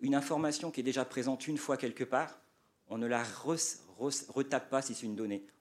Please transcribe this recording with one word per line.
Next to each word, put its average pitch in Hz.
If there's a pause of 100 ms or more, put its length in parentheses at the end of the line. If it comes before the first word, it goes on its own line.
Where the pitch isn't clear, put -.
une 139
information 156
qui -
est 123
déjà 131
présente 127
une 151
fois 139
quelque 127
part, 131 (480)
on 113
ne 117
la 120
re-, 143 (220)
re-, 135
retape 135
pas 135
si 120
c'est 117
une 107
donnée, 101 (140)